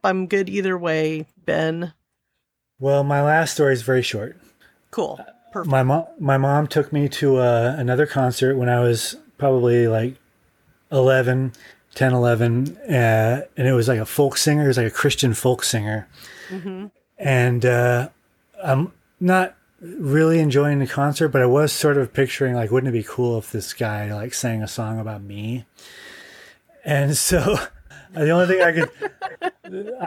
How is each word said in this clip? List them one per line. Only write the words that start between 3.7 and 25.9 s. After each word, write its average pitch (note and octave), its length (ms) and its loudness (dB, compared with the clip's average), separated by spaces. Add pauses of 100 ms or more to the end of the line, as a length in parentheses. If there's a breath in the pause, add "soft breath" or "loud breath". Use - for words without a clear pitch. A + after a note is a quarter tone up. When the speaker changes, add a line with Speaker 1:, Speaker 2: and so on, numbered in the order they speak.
Speaker 2:
is A#2+ 100 -2
very B2+ 200 2
short. A2+ 340 -8 (540 soft breath)
Speaker 1:
Cool. - 340 -6 (280)
Perfect. E3+ 180 -6
Speaker 2:
My C3 120 2
mo-, D3 360 0
my C#3 180 0
mom C#3 300 2
took C#3+ 260 -2
me C#3+ 160 0
to, C3+ 300 2
uh, A#2+ 400 2
another B2+ 260 0
concert C3 540 0
when B2 100 0
I A#2+ 120 2
was A#2+ 360 0 (220)
probably, A#2+ 500 4
like, A2+ 280 -2 (760)
eleven, C3 600 2 (420 loud breath)
ten, C3 180 2
eleven, A#2+ 640 2 (140)
uh, A#2 500 2 (160)
and B2+ 100 0
it C3 60 4
was, A#2+ 160 2
like, A#2+ 120 0
a A2 40 -4
folk - 320 0
singer. D3+ 280 2
It C#3+ 40 4
was, B2 80 2
like, A#2 120 0
a - 20 -2
Christian C3 420 0
folk B2 320 0
singer. G#2+ 440 -4 (420 loud breath)
Speaker 1:
Mm-hmm. F#3+ 360 -12 (320)
Speaker 2:
And, B2 460 0
uh, B2 460 2 (520)
I'm D3+ 300 -2 (260)
not F#3 360 0 (240)
really E3 580 0
enjoying C#3+ 400 2
the C3+ 80 0
concert, D3 420 0
but C3 140 2
I B2 40 4
was C#3 260 4
sort C#3+ 260 0
of C3 140 -2
picturing, C3 420 0
like, A2+ 160 -2
wouldn't B2+ 240 0
it A#2 40 0
be G#2 80 -4
cool A#2+ 320 -2
if - 140 -10
this A2 200 -8
guy, G#2+ 400 -6
like, G#2+ 220 -8
sang A2+ 280 -4
a G#2 60 -6
song A2 300 -6
about G#2+ 240 -10
me? G#2 440 -10 (1200 loud breath)